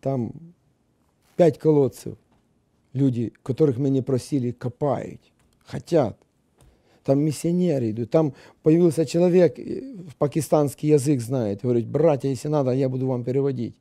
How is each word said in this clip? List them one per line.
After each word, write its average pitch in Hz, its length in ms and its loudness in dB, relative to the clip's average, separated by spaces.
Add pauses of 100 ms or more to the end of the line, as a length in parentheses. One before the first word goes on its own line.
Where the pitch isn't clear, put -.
Там 131 320 -4 (1040)
пять 165 220 4
колодцев. 143 580 0 (760)
Люди, 127 400 0 (100)
которых 131 360 0
мы 139 100 -2
не 135 140 0
просили, 127 480 -4
копают, - 720 -6 (440)
хотят. 135 540 -2 (880)
Там 139 160 2
миссионеры 156 720 -2
идут. 113 180 -6
Там 160 240 2 (280)
появился 160 440 4
человек, 175 520 4
э, - 360 -10 (240)
пакистанский 147 720 0
язык 143 300 2
знает. 113 420 -4
Говорит: 120 240 0
"Братья, 139 420 0
если 135 200 -6
надо, 143 240 0
я 131 160 0
буду 131 180 -4
вам 127 180 -4
переводить". 127 560 -4